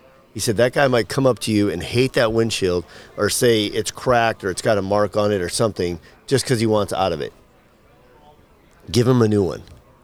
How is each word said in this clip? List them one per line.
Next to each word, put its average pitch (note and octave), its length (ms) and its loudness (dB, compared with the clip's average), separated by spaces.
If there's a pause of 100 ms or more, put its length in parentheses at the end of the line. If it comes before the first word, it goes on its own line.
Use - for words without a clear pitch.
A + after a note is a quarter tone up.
(340)
He A2+ 60 -12
said, G2+ 180 -2
"That B2 160 2
guy C#3+ 120 2
might A#2+ 220 0
come C3+ 180 0
up B2 140 2
to - 100 -4
you G#2 200 2
and F2 120 -6
hate B2+ 300 0
that A#2 200 2
windshield G#2 520 0 (320)
or G2+ 140 0
say A#2 340 2
it's G#2 260 -4
cracked A#2 540 0
or G2 60 -2
it's F2 100 -6
got A2+ 160 2
a G2 60 0
mark G#2 340 0
on G#2 160 0
it G2 80 0
or F2 80 -4
something F#2 500 -2 (280)
just C3 180 0
'cause A#2 160 0
he A2+ 60 0
wants G#2 260 0
out F#2+ 200 -2
of D2 100 -6
it. G#1+ 100 -10 (1600)
Give A#2+ 180 2
him B2+ 140 4
a G#2+ 60 4
new G#2 140 2
one." C2+ 200 -4 (400)